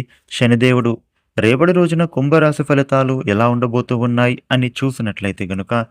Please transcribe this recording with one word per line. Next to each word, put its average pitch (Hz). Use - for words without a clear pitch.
శనిదేవుడు. 120
రేపటి 135
రోజున 170
కుంభరాశి 151
ఫలితాలు 135
ఎలా 107
ఉండబోతూ 120
ఉన్నాయి 123
అని 127
చూసినట్లయితే 104
గనుక, 95